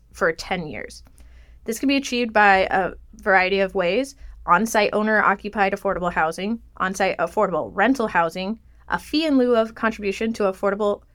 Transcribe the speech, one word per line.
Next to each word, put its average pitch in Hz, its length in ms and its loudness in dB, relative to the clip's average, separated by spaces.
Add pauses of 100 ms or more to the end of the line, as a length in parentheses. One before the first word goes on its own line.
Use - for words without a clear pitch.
(120)
for 175 200 0
ten 170 360 -6
years. - 360 -14 (600)
This 220 160 -8
can 277 80 -2
be 277 80 4
achieved 240 380 -2
by 196 380 6
a 180 220 0 (220)
variety 190 460 2
of 190 140 -2
ways: 196 400 0 (300)
on-site 214 480 2
owner-occupied 208 800 0
affordable 180 380 -4
housing, 185 500 -2 (160)
on-site 190 400 -2
affordable 170 560 -2
rental 220 340 2
housing, 185 520 -2 (300)
a - 100 -2
fee 311 260 -2
in 285 120 2
lieu 247 180 4
of 220 200 0
contribution 220 580 -4
to 226 100 -2
Affordable 202 580 0 (140)